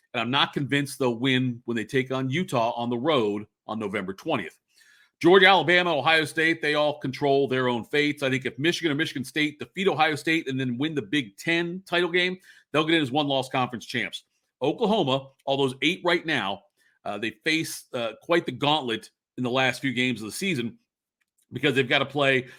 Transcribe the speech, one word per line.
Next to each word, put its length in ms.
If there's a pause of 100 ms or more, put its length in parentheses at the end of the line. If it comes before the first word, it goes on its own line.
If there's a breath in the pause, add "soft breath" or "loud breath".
(140)
and 80
I'm 100
not 220
convinced 440
they'll 180
win 500
when 120
they 80
take 260
on 200
Utah 440
on 140
the 80
road 480 (220)
on 120
November 340
twentieth. 440 (640 soft breath)
Georgia, 240
Alabama, 500
Ohio 300
State, 380
they 100
all 240
control 500
their 200
own 160
fates. 400
I 80
think 120
if 140
Michigan 340
or 40
Michigan 280
State 360
defeat 280
Ohio 280
State 340
and 100
then 200
win 160
the 80
Big 340
Ten 480
title 240
game, 300 (320 soft breath)
they'll 120
get 120
in 80
as 80
one-loss 380
conference 360
champs. 380 (400)
Oklahoma, 640 (180)
all 120
those 260
eight 200
right 220
now, 380 (420)
uh, 140
they 160 (100)
face, 380 (100)
uh, 200 (100)
quite 240
the 40
gauntlet 600 (260)
in 60
the 80
last 280
few 140
games 280
of 40
the 60
season 440 (800)
because 220
they've 120
gotta 160
play, 440 (120)